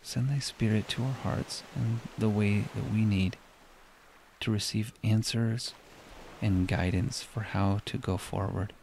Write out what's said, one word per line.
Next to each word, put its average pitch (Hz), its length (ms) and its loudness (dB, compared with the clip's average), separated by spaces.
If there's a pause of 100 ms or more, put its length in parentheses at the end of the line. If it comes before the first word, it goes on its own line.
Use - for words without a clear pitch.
Send 127 280 -2
thy 143 80 0
Spirit 107 500 0
to - 140 -4
our 131 100 -2
hearts - 500 -4 (140)
in 117 240 0 (160)
the 110 120 2
way 104 360 4 (100)
that - 180 -4
we 110 120 4
need 95 320 2 (1040)
to - 100 -2
receive 107 420 0 (120)
answers 113 720 2 (640)
and 92 280 4
guidance 92 540 0
for - 180 -8
how 98 440 2
to - 140 -6
go 92 180 -2
forward. 98 560 -4 (100)